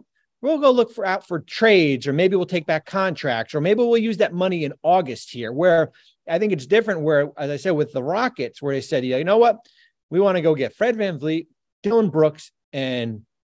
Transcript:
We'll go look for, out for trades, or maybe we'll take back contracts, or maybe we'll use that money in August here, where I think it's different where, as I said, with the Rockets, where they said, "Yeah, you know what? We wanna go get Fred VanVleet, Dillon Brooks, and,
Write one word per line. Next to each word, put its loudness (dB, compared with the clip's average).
We'll 0
go 4
look 2
for, -10
out -2
for -4
trades, 2
or -2
maybe 2
we'll 0
take -6
back -2
contracts, -4
or -2
maybe 2
we'll 2
use -2
that 0
money -2
in -6
August 0
here, -8
where 2
I 0
think -2
it's -6
different 0
where, 2
as -6
I -6
said, -4
with -2
the -6
Rockets, -4
where -4
they -4
said, -4
"Yeah, -2
you -2
know 2
what? 4
We 0
wanna 2
go 4
get -4
Fred 0
VanVleet, -4
Dillon 2
Brooks, 0
and, -6